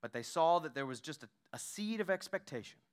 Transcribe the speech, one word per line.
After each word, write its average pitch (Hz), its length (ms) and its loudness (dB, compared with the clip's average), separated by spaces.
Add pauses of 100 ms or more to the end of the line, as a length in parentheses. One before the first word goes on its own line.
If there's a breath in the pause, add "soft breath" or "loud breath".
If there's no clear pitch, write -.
But 117 120 -8
they 120 100 -2
saw 170 360 6
that 156 140 -4
there 139 120 -2
was 127 160 -6
just 151 220 -8
a, 113 60 -20 (220)
a 135 80 -10
seed 214 400 -4
of 202 100 0
expectation. 180 720 -4 (140)